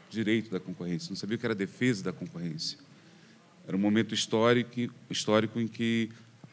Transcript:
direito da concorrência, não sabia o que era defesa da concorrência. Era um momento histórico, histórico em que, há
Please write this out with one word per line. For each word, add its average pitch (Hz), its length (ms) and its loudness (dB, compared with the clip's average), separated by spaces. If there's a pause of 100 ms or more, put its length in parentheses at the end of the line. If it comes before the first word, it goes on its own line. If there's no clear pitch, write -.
direito 110 440 0
da 92 80 -2
concorrência, 87 500 -4
não 98 60 -6
sabia 101 200 -4
o - 40 -2
que 120 80 -4
era 110 80 0
defesa 101 480 0
da 90 100 -4
concorrência. 85 640 -8 (880)
Era 87 80 -4
um 95 40 2
momento 104 340 2
histórico, 120 800 2 (160)
histórico 107 500 2
em 113 80 0
que, 113 440 0 (320)
há - 100 -18